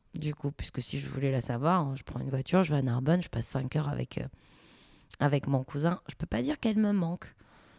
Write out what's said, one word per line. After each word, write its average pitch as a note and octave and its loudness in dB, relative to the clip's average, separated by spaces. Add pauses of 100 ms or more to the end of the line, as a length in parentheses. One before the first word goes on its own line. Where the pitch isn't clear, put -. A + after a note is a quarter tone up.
(140)
du D3+ -4
coup, - -4
puisque - -6
si - -6
je C3+ -6
voulais C3+ 0
la C3 2
savoir, D3+ 2
hein, C3+ -2
je C3+ -10
prends - -8
une C3 -4
voiture, C#3 2
je D3+ 0
vais D3 4
à - 2
Narbonne, C3 4
je - -8
passe A#2 -2
cinq C3 -2
heures D3 2
avec, B2+ -4
euh, B2 -4 (920)
avec C#3+ 2
mon C3+ 2
cousin. D#3+ -2
Je - -16
peux E3+ -6
pas A3+ 0
dire D4 -2
qu'elle A3 2
me G#3 4
manque, F3+ -2 (460)